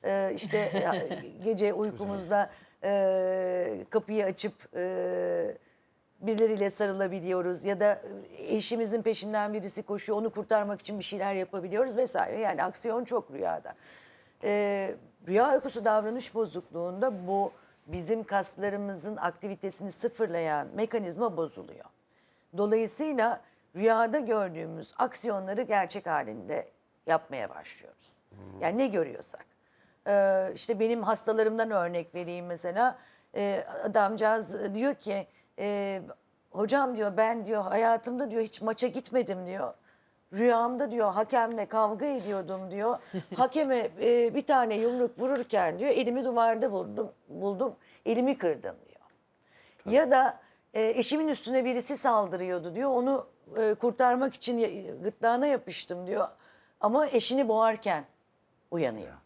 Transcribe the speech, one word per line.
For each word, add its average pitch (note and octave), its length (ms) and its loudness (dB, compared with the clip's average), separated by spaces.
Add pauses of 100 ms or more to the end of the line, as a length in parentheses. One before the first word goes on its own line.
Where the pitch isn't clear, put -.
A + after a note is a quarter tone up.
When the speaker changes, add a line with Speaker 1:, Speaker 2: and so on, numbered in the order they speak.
Speaker 1:
Ee, G3 300 0
işte, G#3 240 -2
Speaker 2:
<laughs> F#3 520 0
Speaker 1:
e, - 100 -6 (240)
gece G#3 280 2
uykumuzda, G3+ 760 -2 (340)
e, F#3 1040 0
kapıyı G#3+ 340 0
açıp, F#3+ 300 -4 (220)
e, F3+ 800 -2 (640)
birileriyle G#3+ 500 2
sarılabiliyoruz. F#3 960 -2
Ya G3+ 160 -2
da G#3 200 4 (380)
eşimizin A3 640 0
peşinden G#3 500 -2
birisi G3+ 300 -6
koşuyor, G#3 360 -4
onu A3 120 -2
kurtarmak G#3 500 0
için G#3 180 -8
bir F#3 60 -6
şeyler G3 300 -2
yapabiliyoruz G3 600 -2
vesaire. G#3+ 440 0
Yani F3 220 0
aksiyon A3+ 420 -2
çok - 260 -4
rüyada. F2 420 -4 (720)
Ee, G3+ 500 0 (340)
rüya A#3+ 260 4
uykusu A#3+ 300 -2
davranış A3 500 0
bozukluğunda F3+ 920 -4
bu G3 260 0 (340)
bizim F3+ 380 -4
kaslarımızın G3+ 920 -4
aktivitesini F#3+ 760 -6
sıfırlayan E3+ 840 -2
mekanizma G#3 600 -2
bozuluyor. C3+ 480 -8 (720)
Dolayısıyla A3+ 840 0 (360)
rüyada A3+ 440 4
gördüğümüz F3 760 -4
aksiyonları G#3 640 -2
gerçek G3+ 440 0
halinde A#2+ 600 -4 (380)
yapmaya C#3+ 440 0
başlıyoruz. - 640 -18 (180)
Speaker 2:
Hmm. F#2+ 320 -18
Speaker 1:
Yani F3+ 160 0
ne C4+ 80 4
görüyorsak. E3+ 580 -4 (640)
Ee, G3 480 4
işte G#3+ 260 -4
benim A3+ 220 2
hastalarımdan A3 680 2
örnek F3 440 0
vereyim F3 320 -6
mesela. F3+ 520 0 (380)
Ee, G3+ 280 0 (200)
adamcağız G#3+ 880 2
diyor C4 200 2
ki, G3 320 -4 (320)
e, G3+ 440 -2 (480)
"Hocam," B3 460 2
diyor, G3+ 200 0
"ben," A3 300 2
diyor, G#3 160 0
"hayatımda," A3+ 680 2
diyor, A3+ 120 0
"hiç A3 200 -6
maça A3+ 240 0
gitmedim," G3 600 -2
diyor. F3+ 280 -6 (580)
"Rüyamda," A#3 580 2
diyor, G#3+ 220 2
"hakemle A3+ 540 0
kavga A3 400 2
ediyordum," F#3+ 640 -4
diyor. G#3+ 280 0 (180)
Speaker 3:
<laughs> F3+ 200 -6
Speaker 1:
"Hakeme, B3+ 540 2 (120)
e, A#3 320 4
bir C#4+ 120 0
tane B3 280 4
yumruk A#3+ 440 0
vururken," G#3+ 600 0
diyor, C4 120 0
"elimi A#3+ 340 2
duvarda A3+ 480 2
buldum, G#3 400 -4 (160)
buldum, G3 460 -4 (320)
elimi B3 320 2
kırdım," C3 380 -2 (120)
diyor. - 120 -20 (840)
Speaker 3:
Tabii. G#3 100 0
Speaker 1:
Ya C#4 160 6
da, C4 260 6 (380)
e, G#3+ 140 2
"Eşimin D4 400 2
üstüne B3+ 360 0
birisi B3 320 0
saldırıyordu," F3+ 760 0
diyor, C4+ 160 0
"onu, B3+ 360 2 (320)
e, G#3+ 160 4
kurtarmak B3 600 2
için A#3+ 240 -2
ya-, G#3+ 440 -2
gırtlağına A#3 440 2
yapıştım," F#3 600 -4
diyor. G#3 220 0 (520)
Ama B3+ 260 4
eşini B3+ 420 2
boğarken A3 560 2 (640)
uyanıyor. A2 420 -2 (140)